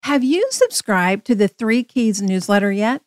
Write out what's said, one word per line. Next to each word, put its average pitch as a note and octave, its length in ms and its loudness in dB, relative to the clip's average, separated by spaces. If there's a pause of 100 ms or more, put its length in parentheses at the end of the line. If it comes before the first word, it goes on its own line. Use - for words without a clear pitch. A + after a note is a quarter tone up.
have C4+ 200 0
you E4+ 280 0
subscribed G3+ 720 0
to A#3+ 80 0
the G#3 140 2
Three A#3 340 -2
Keys A3 400 -2
newsletter G3 500 0
yet? G#3+ 360 -2